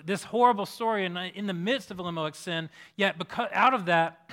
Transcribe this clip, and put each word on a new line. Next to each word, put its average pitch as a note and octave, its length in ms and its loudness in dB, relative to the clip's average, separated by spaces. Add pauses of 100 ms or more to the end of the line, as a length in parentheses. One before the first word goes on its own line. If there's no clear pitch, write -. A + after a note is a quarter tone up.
this F3+ 200 -4
horrible A3+ 400 4
story A3 400 -2
in, F3 100 -6
in F#3 320 -8
the F#3+ 60 -2
midst G3+ 360 -2
of F#3 100 -10
Elimelech's E3 400 -6
sin, E3 300 -6 (280)
yet G3 200 0
because, G#3 360 -4
out A3+ 200 4
of G3 120 0
that, E3 460 2